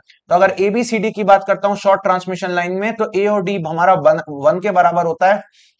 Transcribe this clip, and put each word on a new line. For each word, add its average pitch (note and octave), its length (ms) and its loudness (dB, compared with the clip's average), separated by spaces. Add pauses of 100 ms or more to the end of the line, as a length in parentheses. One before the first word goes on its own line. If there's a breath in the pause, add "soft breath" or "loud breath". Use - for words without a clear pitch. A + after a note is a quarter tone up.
(300 soft breath)
तो D#3 60 0
अगर F#3+ 260 2
एबीसीडी A3 500 -2
की G3+ 140 -6
बात G3 220 4
करता G3 220 -2
हूँ G3+ 80 0
शॉर्ट G3 260 0
ट्रांसमिशन F#3 480 -2
लाइन F3 220 -2
में, G#3 220 -4
तो G#3+ 260 -4
ए G3+ 60 0
और G#3 160 0
डी F#3+ 240 -4
हमारा E3+ 280 2
वन, D#3 340 2
वन D3+ 320 0
के G3+ 100 -4
बराबर E3+ 360 2
होता F3+ 280 2
है, G3+ 80 -6 (380 soft breath)